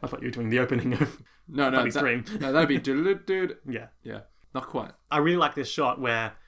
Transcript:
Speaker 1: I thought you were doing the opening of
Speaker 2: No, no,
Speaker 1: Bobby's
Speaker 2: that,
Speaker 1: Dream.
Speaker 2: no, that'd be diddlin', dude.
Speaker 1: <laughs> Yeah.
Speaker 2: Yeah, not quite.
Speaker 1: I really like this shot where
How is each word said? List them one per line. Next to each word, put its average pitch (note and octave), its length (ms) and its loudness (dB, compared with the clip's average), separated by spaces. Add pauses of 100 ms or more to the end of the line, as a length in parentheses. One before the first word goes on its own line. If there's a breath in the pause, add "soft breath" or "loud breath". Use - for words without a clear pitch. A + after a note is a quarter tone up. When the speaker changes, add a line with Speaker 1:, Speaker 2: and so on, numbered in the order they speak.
Speaker 1:
I B2 60 -6
thought - 140 -8
you B2 60 -6
were A#2 40 -4
doing A#2 180 -4
the A#2+ 100 4
opening B2 340 2
of C3 280 0 (260 soft breath)
Speaker 2:
No, C#3+ 220 0
no, C3 100 2
Speaker 1:
Bobby's A#2+ 160 0
Speaker 2:
that, C#3+ 60 0
Speaker 1:
Dream. A#2+ 220 0 (160)
Speaker 2:
no, C3+ 120 -2
that'd D#3 180 4
be C3 100 2
diddlin', E3+ 460 0
dude. F#3+ 360 -2
Speaker 1:
<laughs> C#3 80 -12
Yeah. A#2 180 -8 (160)
Speaker 2:
Yeah, G#2 180 -12 (340)
not B2+ 120 -6
quite. A#2 240 -6 (200)
Speaker 1:
I D#3 60 2
really E3+ 200 4
like D3+ 180 2
this C3+ 140 -4
shot C3 300 -2
where A2+ 340 0 (140 soft breath)